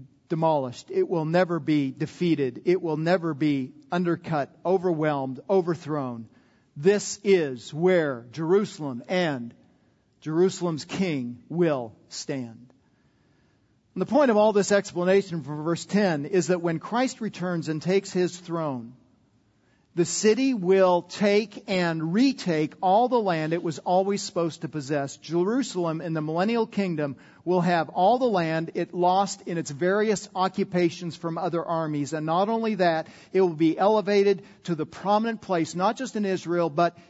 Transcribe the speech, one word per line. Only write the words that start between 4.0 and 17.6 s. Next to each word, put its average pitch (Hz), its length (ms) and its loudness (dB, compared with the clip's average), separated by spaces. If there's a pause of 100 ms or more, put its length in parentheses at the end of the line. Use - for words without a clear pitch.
overwhelmed, 156 760 0 (100)
overthrown. 147 800 -2 (480)
This 196 460 0
is 151 500 0
where 151 580 2
Jerusalem 151 760 -2
and 147 480 -2 (640)
Jerusalem's 165 640 0
king 135 640 -4
will 147 460 0 (140)
stand. 120 580 -10 (1300)
And 185 80 -4
the 190 100 -4
point 277 180 4
of 208 60 4
all 214 160 4
this 196 180 2
explanation 185 720 0
from 151 200 -8
verse 165 200 -2
ten 180 420 0
is 180 220 2
that 175 140 0
when 165 180 -2
Christ 240 400 -2
returns 175 480 -4